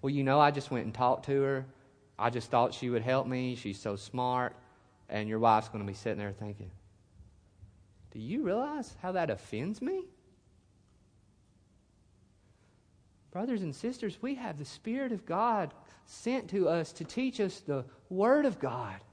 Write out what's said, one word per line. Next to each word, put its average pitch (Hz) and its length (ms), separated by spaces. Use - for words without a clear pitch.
"Well, 139 100
you 143 120
know, 135 160
I 147 120
just 143 200
went 123 140
and 110 80
talked 123 320
to 139 160
her. 135 240
I 117 120
just 120 200
thought 120 240
she 123 160
would 120 120
help 127 260
me. 127 280
She's 101 220
so 101 200
smart." 123 580
And 107 180
your 110 120
wife's 110 280
gonna 107 160
be 98 100
sitting 101 260
there 101 120
thinking, 101 400
"Do - 80
you 185 240
realize 247 580
how 185 100
that 175 180
offends 120 520
me?" 370 240
Brothers 220 320
and 156 140
sisters, 233 460
we 269 140
have 220 220
the 147 60
Spirit 247 480
of 196 140
God 196 480
sent 240 460
to 185 180
us 165 240
to - 100
teach 240 380
us 185 180
the 139 240
Word 233 360
of 220 120
God. 104 440